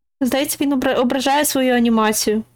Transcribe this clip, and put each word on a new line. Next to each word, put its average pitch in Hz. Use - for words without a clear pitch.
Здається, 277
він 285
обра-, 262
ображає 269
свою 254
анімацію. 220